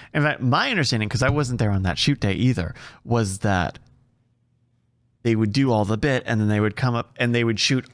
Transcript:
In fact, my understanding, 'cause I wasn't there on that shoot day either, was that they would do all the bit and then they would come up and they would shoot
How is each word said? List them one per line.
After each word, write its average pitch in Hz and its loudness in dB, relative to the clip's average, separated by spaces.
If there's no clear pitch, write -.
In 151 0
fact, 151 -2
my 160 2
understanding, 123 0
'cause 104 -2
I 131 4
wasn't 127 -2
there 107 2
on 95 0
that 87 -2
shoot - 0
day 98 0
either, 95 0
was 107 -2
that 92 -2
they 117 2
would 110 2
do 135 2
all 107 2
the 107 0
bit 135 0
and 113 0
then 104 2
they 107 2
would 107 0
come 123 0
up - -8
and 120 0
they 120 2
would 113 0
shoot 131 0